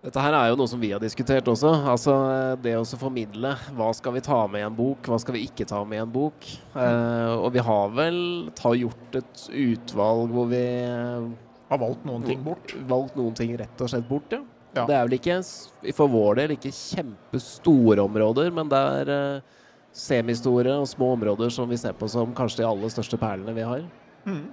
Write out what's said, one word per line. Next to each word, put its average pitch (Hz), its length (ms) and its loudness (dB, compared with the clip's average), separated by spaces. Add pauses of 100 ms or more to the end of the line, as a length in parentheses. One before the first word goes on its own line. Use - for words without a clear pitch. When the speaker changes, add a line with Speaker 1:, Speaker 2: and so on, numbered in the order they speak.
Speaker 1:
Dette 135 180 -4
her 147 100 2
er 123 200 6
jo 123 40 4
noe 131 140 2
som 123 100 -6
vi 107 140 -2
har 104 80 -4
diskutert 123 480 0
også. 131 220 4 (120)
Altså, 135 300 2 (480)
det 117 160 0
å 113 80 0
så 123 100 -10
formidle, 120 540 -6 (240)
hva 113 240 0
skal 123 160 -6
vi 127 80 -2
ta 139 160 2 (100)
med 104 140 -4
i - 20 -2
en 110 140 -6
bok, 135 320 0
hva 117 100 2
skal 120 160 -4
vi 110 120 -2
ikke - 200 -6
ta 104 160 -4
med 107 140 -6
i 110 60 -4
en 113 100 -8
bok? 147 320 -2 (320)
Eh, 117 560 2
og 113 180 0
vi 123 80 2
har 107 300 2
vel 165 300 0 (360)
ta, 120 220 2
gjort 120 400 -4
et - 320 -8
utvalg 117 840 0
hvor 120 160 0
vi, 123 140 0 (240)
eh, 120 400 -6 (400)
Speaker 2:
Har 135 160 -2
valgt 120 240 -4
noen 120 180 -6
ting 131 160 -4
Speaker 1:
hvor 156 160 -6
Speaker 2:
bort. - 160 -18 (160)
Speaker 1:
Valgt 131 300 -2
noen 117 180 -2
ting 117 220 -4
rett 120 240 -10
og 120 80 -2
slett 120 180 -4
bort, 143 240 -4
ja. 240 80 -4 (360)
Speaker 2:
Ja. 120 100 0
Speaker 1:
Det 143 100 2
er 120 140 4
vel 127 80 2
ikke, 175 260 0
s-, - 280 -16 (220)
for 151 140 4
vår 107 300 6
del, 151 180 0
ikke 135 160 -10
kjempestore 123 1300 4
områder, 110 540 2
men 160 160 -2
det 139 80 4 (240)
er, 139 80 -2
eh, 139 300 -2 (520)
semistore 123 880 2
og 139 80 0
små 127 300 0
områder 110 340 0
som 120 160 -4
vi 120 80 -2
ser 117 180 -6
på 110 140 -6
som 117 260 -2
kanskje 120 240 -2
de 117 120 2
aller 104 180 -2
største 113 320 -4
perlene 104 340 -4
vi 113 80 -4
har. 123 200 -4 (440)
Speaker 2:
Mhm. 180 280 -6